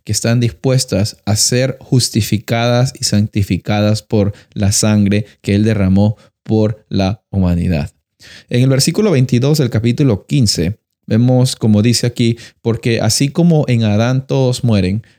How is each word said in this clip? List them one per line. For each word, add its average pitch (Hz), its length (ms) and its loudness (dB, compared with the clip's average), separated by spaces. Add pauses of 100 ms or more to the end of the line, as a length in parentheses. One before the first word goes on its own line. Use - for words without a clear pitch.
que - 80 -6
están 117 280 0
dispuestas 120 840 -2
a 107 120 -2
ser 127 440 0
justificadas 120 1200 0
y - 40 -4
santificadas 104 1000 -2
por 107 320 0 (180)
la 101 180 -2
sangre 104 540 0 (160)
que 101 140 -2
Él 104 100 2
derramó 104 540 2 (240)
por 110 480 -2
la 95 400 -2
humanidad. 87 640 -2 (580)
En 123 120 0
el 135 60 2
versículo 170 420 0
veintidós 131 460 2
del 131 140 0
capítulo 120 560 0
quince, 110 540 -2 (260)
vemos 127 500 2
como 104 240 2
dice 117 260 0
aquí, 117 300 -2 (240)
"Porque 113 400 -2
así 135 300 0
como 165 380 2
en 113 160 0
Adán 117 420 0
todos 131 380 0
mueren, 101 380 0 (160)